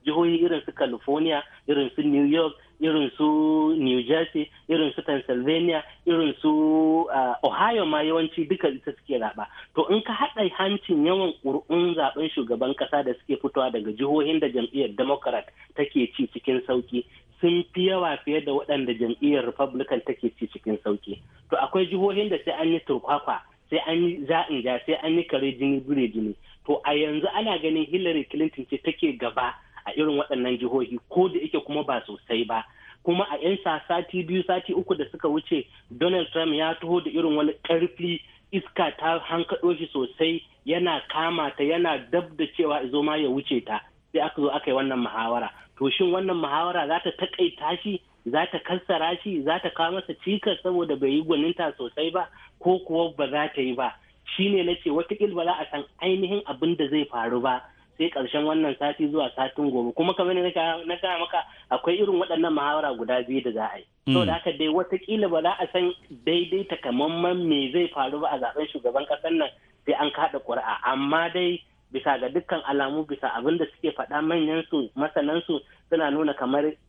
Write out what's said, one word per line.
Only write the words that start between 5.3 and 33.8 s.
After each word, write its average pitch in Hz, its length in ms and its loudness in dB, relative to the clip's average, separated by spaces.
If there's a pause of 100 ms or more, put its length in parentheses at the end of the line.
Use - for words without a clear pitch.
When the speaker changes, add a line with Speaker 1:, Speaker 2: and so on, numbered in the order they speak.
Speaker 1:
irin 165 340 4
su, 156 720 4
ah, 131 320 2
Ohio 202 400 2
ma 151 160 2
yawanci 160 480 0
duka 165 200 2
ita 135 280 -4
suke 127 240 -4
zaɓa. 107 260 -6 (300)
To 156 180 2
in 220 80 4
ka 233 140 -6
haɗa 220 400 0
hancin 190 480 2
yawan 185 300 2 (100)
ƙuri'un 165 500 0
zaɓen 156 380 0
shugaban 123 420 0
ƙasa 139 300 0
da 127 80 -2
suke - 300 -4
fitowa 135 280 0
daga 107 220 -4
jihohin 147 480 2
da 147 80 2
jam'iyyar 120 480 -2
Democrat 131 480 0 (320)
take 143 160 -2 (240)
ci 131 160 0
cikin 127 340 -2
sauƙi, 123 380 -2 (360)
sun 175 240 2 (100)
fi 185 140 2
yawa 175 360 0
fiye 151 200 0
da 143 80 0
waɗanda 139 460 0
jam'iyyar 123 460 2
Republican 127 600 -2
take 127 140 -4 (180)
ci 113 100 -4
cikin 107 320 -4
sauƙi. 101 400 -4 (300)
To 160 60 2
akwai - 360 2
jihohin 196 380 0
da 165 160 0
sai 170 60 -2 (100)
an 165 100 4
yi 165 80 2
turkwakwa, 139 600 -2 (280)
sai 160 180 0
an 165 160 2
yi 170 240 0
ja'in 160 380 0
ja, 127 220 0
sai 156 160 2
an 160 120 2
yi 170 100 2
kare 135 280 0
jini 135 320 0
bure 135 240 2
jini. 107 260 -4 (320)
To 143 200 2
a 147 60 0
yanzu 151 420 0
ana 208 240 0
ganin 156 280 0
Hillary 165 380 0
Clinton 147 460 -4
ce 139 120 -4
take 160 360 0
gaba 123 360 -2 (320)
a 104 100 -8
irin 151 240 2
waɗannan 127 400 -2
jihohi, 123 380 0 (100)
ko 185 200 4
da 170 120 -2
yake 156 240 -2
kuma 147 200 -4
ba 131 220 -2
sosai 113 400 -4
ba. 113 180 -4 (380)
Kuma 180 280 2
a 147 120 -4
yan 190 220 2
sa-, 156 240 0